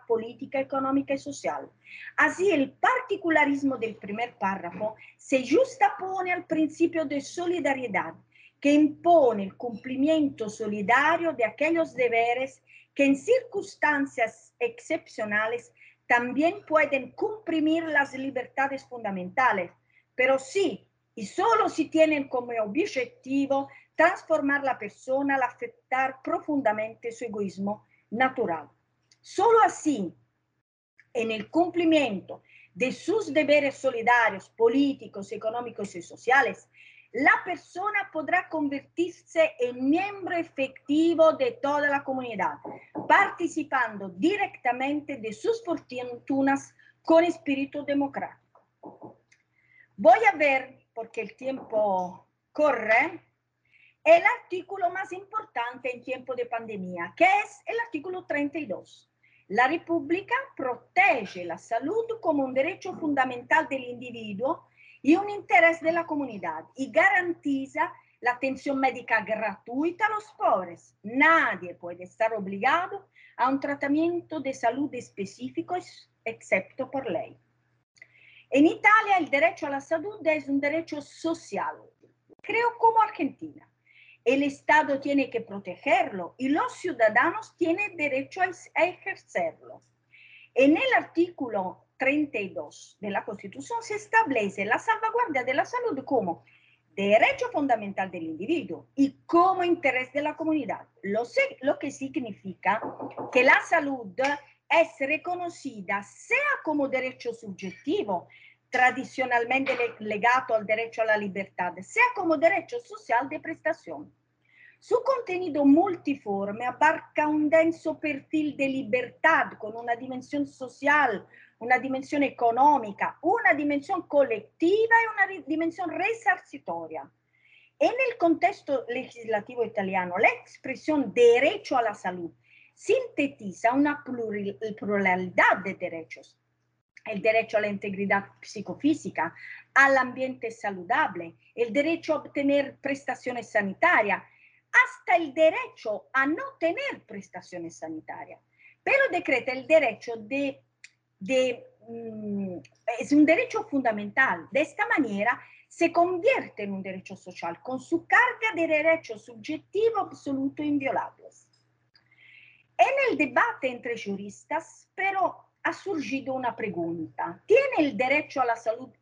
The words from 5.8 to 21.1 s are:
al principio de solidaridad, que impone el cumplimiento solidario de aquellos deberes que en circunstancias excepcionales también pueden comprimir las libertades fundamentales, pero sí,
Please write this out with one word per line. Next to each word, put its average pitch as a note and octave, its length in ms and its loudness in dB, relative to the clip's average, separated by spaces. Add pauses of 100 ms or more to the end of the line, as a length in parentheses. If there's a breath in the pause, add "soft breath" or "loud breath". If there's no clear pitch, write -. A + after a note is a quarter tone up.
al F4+ 120 -6
principio D#4+ 600 0
de C#4 160 -4
solidaridad, C4+ 920 -4 (460 soft breath)
que C#4+ 100 4
impone D4 720 6
el F#3+ 140 -10
cumplimiento C4 880 0
solidario B3 840 0
de A#3+ 100 -2
aquellos D#4 500 0
deberes A#3+ 680 0 (320 soft breath)
que C#4+ 100 2
en C#4 140 4
circunstancias D4 1400 -2
excepcionales A3+ 1160 -4 (340 soft breath)
también B3 580 0
pueden C#4+ 460 2
comprimir E4 720 -2
las C#4+ 300 0
libertades C4+ 720 -4
fundamentales, G3 840 -2 (460)
pero C4 240 2
sí, F4 500 -2 (240)